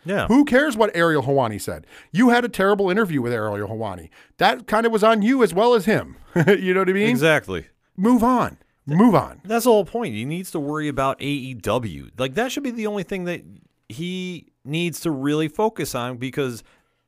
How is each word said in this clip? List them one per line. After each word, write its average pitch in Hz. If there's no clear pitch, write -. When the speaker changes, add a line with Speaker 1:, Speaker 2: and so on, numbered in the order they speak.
Speaker 1:
Yeah. 175
Speaker 2:
Who 262
cares 269
what 214
Ariel 165
Helwani 117
said? 85
You 233
had 240
a 240
terrible 196
interview 180
with 120
Ariel 104
Helwani. 98
That 220
kind 220
of 233
was 208
on 220
you 247
as 180
well 233
as 202
him. 165
<laughs> 165
You 185
know 190
what 185
I 185
mean? 202
Speaker 1:
Exactly. 139
Speaker 2:
Move 220
on. 233
Move 185
on. -
Speaker 1:
That's 220
the 247
whole 208
point. 208
He 107
needs 175
to 165
worry 151
about 135
A 131
E 135
W. 98
Like, 131
that 240
should 285
be 254
the 226
only 208
thing 190
that 175
he 180
needs 160
to 170
really 147
focus 202
on 123
because, 127